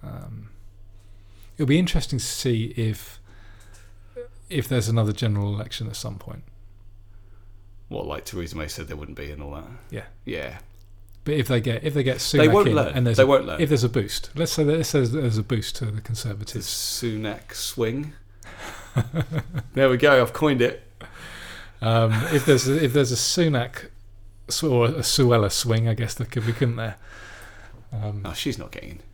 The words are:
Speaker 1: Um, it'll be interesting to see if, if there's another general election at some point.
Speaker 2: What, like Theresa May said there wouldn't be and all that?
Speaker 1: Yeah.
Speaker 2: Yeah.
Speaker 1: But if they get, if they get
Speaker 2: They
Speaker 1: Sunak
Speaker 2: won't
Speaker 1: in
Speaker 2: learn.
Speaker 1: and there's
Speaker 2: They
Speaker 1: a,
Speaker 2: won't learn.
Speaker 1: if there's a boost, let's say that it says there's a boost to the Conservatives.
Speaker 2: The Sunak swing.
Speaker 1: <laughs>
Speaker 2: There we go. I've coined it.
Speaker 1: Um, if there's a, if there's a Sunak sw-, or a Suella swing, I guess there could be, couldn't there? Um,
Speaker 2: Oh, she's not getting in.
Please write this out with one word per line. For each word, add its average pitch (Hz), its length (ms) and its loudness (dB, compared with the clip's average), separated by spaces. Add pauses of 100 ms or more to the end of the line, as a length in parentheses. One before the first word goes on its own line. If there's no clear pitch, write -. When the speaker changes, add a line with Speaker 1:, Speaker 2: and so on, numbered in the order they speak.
Speaker 1:
Um, 107 460 -12 (1040)
it'll 147 140 0
be 151 100 8
interesting 160 400 2
to 120 60 -6
see 113 500 -2
if, - 460 -4 (1300)
if 151 180 -2
there's 117 220 0
another 110 240 2
general 101 400 0
election 110 340 -6
at 110 80 -10
some 107 240 -8
point. - 240 -14 (1400)
Speaker 2:
What, - 200 -8
like 73 180 -10
Theresa 82 320 -8
May 78 100 -6
said 78 220 -10
there 78 80 -10
wouldn't 73 200 -12
be 71 140 -10
and 73 100 -12
all 71 100 -12
that? 73 160 -12 (220)
Speaker 1:
Yeah. - 140 -10 (220)
Speaker 2:
Yeah. 69 320 -8 (680)
Speaker 1:
But 147 120 -2
if 135 120 0
they 123 140 2
get, 135 240 -4
if 147 80 -2
they 143 100 0
get 127 160 0
Speaker 2:
They - 200 2
Speaker 1:
Sunak 156 120 8
Speaker 2:
won't 202 160 6
Speaker 1:
in - 80 4
Speaker 2:
learn. - 180 0
Speaker 1:
and 127 140 2
there's 110 100 2
Speaker 2:
They 135 60 10
Speaker 1:
a, 131 40 6
Speaker 2:
won't 135 180 6
learn. 80 160 -2
Speaker 1:
if 156 80 2
there's 127 160 4
a 123 40 4
boost, - 460 -4
let's 160 160 -2
say 156 140 2
that 156 160 2
it - 20 0
says 127 300 2
there's 127 240 0
a 110 60 0
boost - 340 -2
to - 80 -4
the 107 160 -4
Conservatives. - 1000 -6
Speaker 2:
The 123 80 -4
Sunak 107 480 -6
swing. 123 560 -4 (840)
Speaker 1:
<laughs> 151 760 -4
Speaker 2:
There 135 160 6
we 127 80 4
go. 135 240 8
I've 117 120 2
coined 139 280 4
it. - 200 2 (1000)
Speaker 1:
Um, 113 320 4 (180)
if 139 140 2
there's 131 240 6
a, 147 120 2
if 131 120 2
there's 135 180 4
a 127 40 0
Sunak 135 720 0 (580)
sw-, - 160 -4
or 123 220 4
a 123 140 4
Suella 120 520 4
swing, 113 380 2
I 113 40 2
guess 107 200 -4
there 117 120 -4
could 110 200 -4
be, 113 80 0
couldn't 117 240 0
there? 110 180 -6 (960)
Um, 107 320 -6
Speaker 2:
Oh, 101 100 -8
she's - 240 -4
not - 140 -12
getting - 200 -12
in. 87 80 -14 (140)